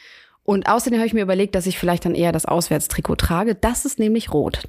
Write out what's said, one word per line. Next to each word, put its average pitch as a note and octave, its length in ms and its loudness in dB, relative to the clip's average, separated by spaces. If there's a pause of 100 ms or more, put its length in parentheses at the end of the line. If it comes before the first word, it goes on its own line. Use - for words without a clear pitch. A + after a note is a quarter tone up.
(420)
Und G3+ 260 0
außerdem A#3 300 2
habe A3+ 100 2
ich A3 60 -4
mir A3 80 2
überlegt, F#3+ 320 0
dass F#3 140 0
ich F3+ 100 0
vielleicht F3 280 0
dann F3 100 0
eher E3+ 160 2
das D#3+ 160 -2
Auswärtstrikot - 680 -2
trage. G3+ 360 0
Das A3 320 -2
ist - 140 -4
nämlich A3 340 0
rot, - 360 0